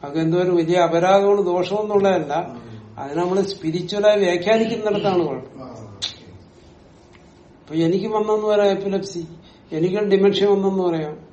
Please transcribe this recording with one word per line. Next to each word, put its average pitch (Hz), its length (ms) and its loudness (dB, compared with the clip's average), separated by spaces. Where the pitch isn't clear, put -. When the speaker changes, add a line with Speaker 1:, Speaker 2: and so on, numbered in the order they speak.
Speaker 1:
അതൊക്കെ 143 180 -6
എന്തോ 165 180 0
ഒരു 180 120 0
വലിയ 170 260 2
അപരാധമാണ്, 185 640 4
ദോഷമൊന്നുമുള്ളതല്ല. 180 1080 0
Speaker 2:
ഉം. - 500 -18
Speaker 1:
അത് 143 180 -8
നമ്മള് 185 240 0
സ്പിരിച്വലായി 196 760 0
വ്യാഖ്യാനിക്കുന്നിടത്താണ് 202 1080 0
കുഴപ്പം. 127 340 -10
Speaker 2:
ആ, - 60 -16
ഓക്കെ. 107 520 -12
Speaker 1:
ഇപ്പൊ - 140 -16
എനിക്ക് 170 320 2
വന്നെന്ന് 214 400 0
വരാം 208 200 4
എപ്പിലെപ്സി, 190 600 -2
എനിക്കും 185 360 0
ഡിമെൻഷ്യ 190 380 4
വന്നെന്ന് 196 360 2
പറയാം 156 500 -4